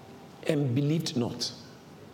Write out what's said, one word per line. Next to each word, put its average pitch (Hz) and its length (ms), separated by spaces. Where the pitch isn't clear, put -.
and 143 260
believed 147 420
not. - 360